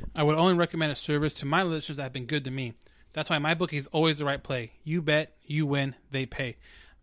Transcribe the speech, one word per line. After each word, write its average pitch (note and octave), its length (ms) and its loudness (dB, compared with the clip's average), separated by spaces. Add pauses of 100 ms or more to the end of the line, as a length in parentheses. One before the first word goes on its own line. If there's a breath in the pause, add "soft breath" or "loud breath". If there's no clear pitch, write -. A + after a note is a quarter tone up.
(160 loud breath)
I D#3+ 60 -2
would D3+ 160 4
only F3+ 160 6
recommend E3 380 0
a C#3 40 -6
service D3 400 -2
to C#3+ 120 -8
my E3 160 2
listeners D#3+ 340 -4
that C#3+ 60 -8
have C3 100 -8
been B2+ 140 -8
good C#3+ 160 -2
to C3 80 -6
me. C3 240 -6 (380 soft breath)
That's D#3 180 -4
why D#3 60 4
MyBookie D#3+ 360 0
is C#3+ 140 -4
always D#3 320 4
the D3 60 -2
right C#3 180 -2
play. B2 300 -4 (100)
You E3 180 0
bet, D3+ 420 2
you D3+ 220 0
win, C#3 300 0 (160)
they C3 160 -2
pay. B2+ 300 -8 (460 soft breath)